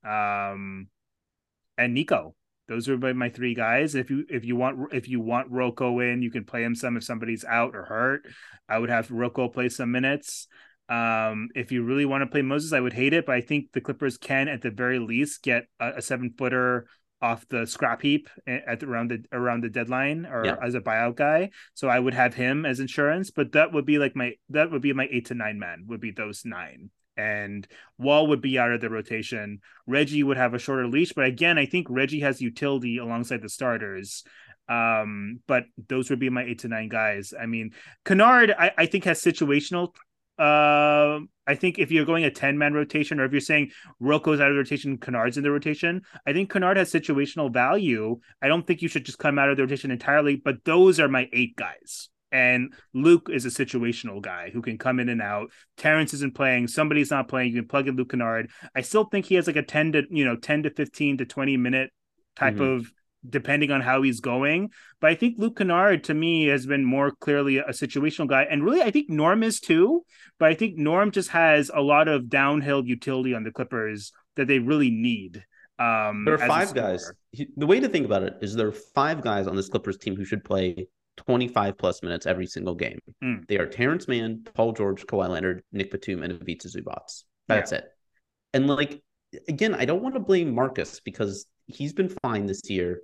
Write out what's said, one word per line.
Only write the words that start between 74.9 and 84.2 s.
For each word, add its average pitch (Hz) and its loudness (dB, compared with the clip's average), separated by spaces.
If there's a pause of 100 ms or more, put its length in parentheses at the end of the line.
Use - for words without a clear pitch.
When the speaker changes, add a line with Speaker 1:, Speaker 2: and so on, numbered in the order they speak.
Speaker 1:
need. 110 -2 (340)
Um, 107 0
Speaker 2:
There 156 4
are 147 2
Speaker 1:
as - 0
a 120 2
Speaker 2:
five 170 2
Speaker 1:
scorer. 117 -2
Speaker 2:
guys. 90 -6 (200)
He, 135 -10
the 147 -2
way 196 6
to 262 0
think 160 0
about 98 2
it 95 -4
is 104 -6
there 110 0
are 104 -4
five 147 -2
guys 101 -2
on 90 -4
this 95 -4
Clippers 98 -4
team 98 -6
who 98 -6
should 104 -6
play 92 -2 (380)
twenty-five 120 0
plus 90 -2
minutes 85 -4
every 92 0
single 90 -6
game. - -6 (240)
Speaker 1:
Mm. 117 -6
Speaker 2:
They 104 0
are 87 2
Terrence 147 -2
Mann, 113 -4